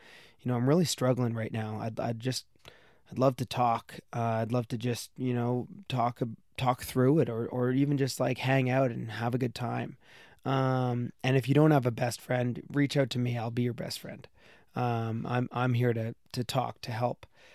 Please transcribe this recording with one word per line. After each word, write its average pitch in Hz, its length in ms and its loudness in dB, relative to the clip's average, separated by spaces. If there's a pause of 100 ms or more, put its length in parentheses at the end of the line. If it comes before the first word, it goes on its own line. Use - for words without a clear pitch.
(420)
you 127 80 -4
know, 123 80 0
I'm 123 100 0
really 160 180 4
struggling 123 480 0
right 110 200 -6
now. 107 280 -6
I'd, 110 180 -6
I'd 113 200 -2
just, 127 260 -4 (640)
I'd - 100 -8
love 131 180 4
to 127 80 -2
talk. - 540 -2 (140)
Uh, 117 280 0
I'd 113 100 -4
love 120 180 0
to 127 80 -6
just, 117 380 -4
you 127 180 -2
know, 120 340 -2 (200)
talk, 123 320 0 (380)
talk 127 260 0
through 131 360 4
it, 123 100 4
or, 117 180 -4
or 123 240 0
even 143 260 2
just, 131 220 0
like, 127 200 0
hang 131 300 4
out 131 220 2
and 117 200 -8
have 117 240 -2
a 123 40 2
good 120 160 -2
time." 120 400 -6 (480)
Um, 127 680 0 (120)
and 131 140 4
if 120 100 0
you 135 60 4
don't 151 180 8
have 135 140 4
a 120 60 2
best 120 280 -2
friend, 123 440 -2 (100)
reach 143 240 2
out 135 140 2
to 123 80 -4
me. 120 180 -2
I'll 117 140 -4
be 120 120 0
your 120 100 0
best - 260 -10
friend. - 280 -14 (480)
Um, 113 540 -2
I'm, 123 220 0
I'm 123 240 0
here 120 180 4
to, 113 220 -4 (180)
to 127 100 -4
talk, 120 380 -2
to 123 100 -8
help, 120 340 -4 (300)